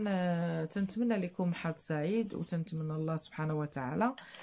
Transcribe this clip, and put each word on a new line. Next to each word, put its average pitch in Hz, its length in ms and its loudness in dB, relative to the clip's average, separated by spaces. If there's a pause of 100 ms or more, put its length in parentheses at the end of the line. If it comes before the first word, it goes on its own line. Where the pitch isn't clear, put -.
آه، 170 560 2
تنتمنى 208 520 2
لكم 175 380 0
حظ 160 220 -2
سعيد، 180 580 0
وتنتمنى 160 580 -2
الله 156 240 0
سبحانه 156 380 -2
وتعالى، 151 600 0 (280)